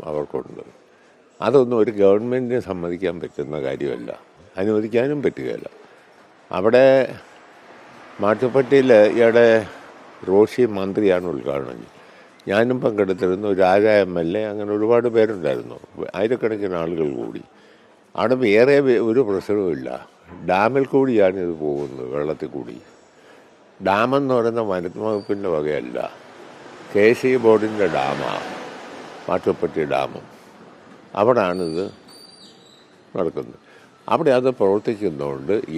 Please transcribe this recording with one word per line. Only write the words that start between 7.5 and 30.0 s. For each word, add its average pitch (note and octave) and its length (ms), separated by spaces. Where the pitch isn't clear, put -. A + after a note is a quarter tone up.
മാട്ടുപ്പെട്ടിയിൽ B2+ 680
ഈയിടെ A#2 280
റോഷി G#2+ 340
മന്ത്രിയാണ് F#2+ 560
ഉദ്ഘാടനം C2 480
ചെയ്തത്. A1+ 100
ഞാനും A#2+ 360
പങ്കെടുത്തിരുന്നു, G2 640
രാജ G2 240
എം F2+ 80
എൽ E2 160
എ, - 20
അങ്ങനെ G#2 260
ഒരുപാട് A#2 400
പേരുണ്ടായിരുന്നു, C#2+ 600
ആയിരക്കണക്കിന് G#2+ 640
ആളുകൾ E2 260
കൂടി. A1 240
അവിടെ A#2 220
വേറെ A#2+ 320
വേ-, A#2+ 220
ഒരു A2+ 220
പ്രശ്നവുമില്ല. F2+ 600
ഡാമിൽ A2+ 420
കൂടിയാണ് A2+ 540
ഇത് E2+ 60
പോകുന്നത്, C#2 500
വെള്ളത്തിൽ D2+ 420
കൂടി. A#1+ 220
ഡാമെന്ന് B2+ 500
പറയുന്ന A#2 340
വനം F2+ 360
വകുപ്പിൻ്റെ G2+ 480
വകയല്ല, C#2+ 420
കെ G#2 140
സി B2+ 120
ബോർഡിൻ്റെ G#2+ 520
ഡാമാണ് C2+ 520
മാട്ടുപ്പെട്ടി E2+ 680
ഡാം. C2 220